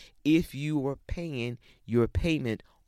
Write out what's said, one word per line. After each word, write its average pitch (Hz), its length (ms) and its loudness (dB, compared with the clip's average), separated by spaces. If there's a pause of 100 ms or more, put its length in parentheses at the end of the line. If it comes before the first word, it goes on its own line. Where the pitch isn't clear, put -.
(240)
if 160 320 2
you 151 240 -2
were 135 160 -4
paying 127 640 -6 (260)
your 117 220 4
payment 139 560 0 (240)